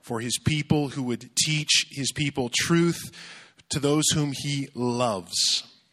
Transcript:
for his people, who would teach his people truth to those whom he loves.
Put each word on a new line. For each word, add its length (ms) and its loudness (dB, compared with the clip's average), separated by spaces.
for 200 -6
his 180 -4
people, 520 0
who 140 -6
would 320 -6
teach 540 2
his 220 -4
people 400 -2
truth 580 2
to 100 -2
those 320 4
whom 200 0
he 420 -4
loves. 880 0